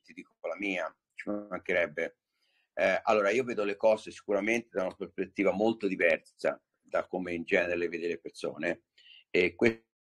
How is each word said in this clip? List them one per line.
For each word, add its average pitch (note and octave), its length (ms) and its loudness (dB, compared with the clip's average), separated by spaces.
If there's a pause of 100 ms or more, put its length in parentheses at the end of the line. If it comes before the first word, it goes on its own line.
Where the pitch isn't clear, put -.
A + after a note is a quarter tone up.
ti - 80 -20
dico E2+ 300 -20
la E2+ 160 -6
mia, F#2 360 -4 (200)
ci - 160 -12
mancherebbe. F2 880 -4 (560)
Eh, F#2 280 2
allora, G#2 280 4
io A#2+ 160 2
vedo G#2+ 180 -2
le G2+ 140 -2
cose A2 340 2
sicuramente G#2+ 600 0
da G2 100 0
una F2+ 100 -4
prospettiva F#2+ 600 -2
molto G#2+ 340 2
diversa E2 760 0 (200)
da - 260 -4
come F2+ 260 -6
in E2+ 100 -4
genere F2 340 0
le F2 100 -2
vede E2+ 220 -4
le E2 100 -4
persone, D#2 640 -6 (460)
e F2+ 260 2
questo A2+ 280 2 (220)